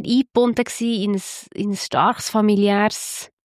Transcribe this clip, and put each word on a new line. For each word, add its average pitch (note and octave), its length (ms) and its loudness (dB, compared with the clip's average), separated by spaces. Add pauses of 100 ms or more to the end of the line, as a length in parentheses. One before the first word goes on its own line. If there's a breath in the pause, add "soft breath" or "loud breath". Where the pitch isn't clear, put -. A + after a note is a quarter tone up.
eingebunden A#3+ 600 2
gewesen A#3 380 -4
in G#3 140 0
ein, F#3 60 -4 (320)
in G#3 160 -4
ein G3 60 -2
starkes - 540 0
familiäres G#3 1000 0 (140)